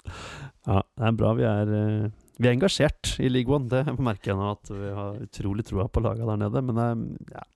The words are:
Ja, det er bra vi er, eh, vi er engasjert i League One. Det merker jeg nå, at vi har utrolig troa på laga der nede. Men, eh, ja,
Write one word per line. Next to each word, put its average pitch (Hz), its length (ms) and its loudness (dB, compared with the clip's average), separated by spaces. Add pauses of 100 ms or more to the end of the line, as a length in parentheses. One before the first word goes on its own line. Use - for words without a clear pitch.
(680)
Ja, 95 140 2 (160)
det 123 100 -2
er 113 80 4
bra 110 180 4
vi 123 100 2
er, 104 280 2
eh, 107 360 2 (320)
vi 117 80 4
er 123 80 6
engasjert - 640 2
i 131 100 2
League 127 240 2
One. 139 140 0
Det 127 180 2 (140)
merker 113 340 0
jeg 98 40 0
nå, 101 140 0
at - 200 -10
vi 101 200 -6
har 101 280 -6
utrolig 110 480 -4
troa 95 200 0
på - 160 0
laga 113 240 0
der 107 140 0
nede. 107 220 0
Men, 123 140 0
eh, 117 560 -2
ja, - 100 -14 (120)